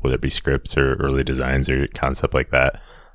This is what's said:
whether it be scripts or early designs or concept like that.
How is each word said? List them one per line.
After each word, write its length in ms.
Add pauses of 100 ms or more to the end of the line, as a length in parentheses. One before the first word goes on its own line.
whether 160
it 40
be 100
scripts 460
or 180
early 280
designs 460
or 200
concept 460
like 160
that. 320 (320)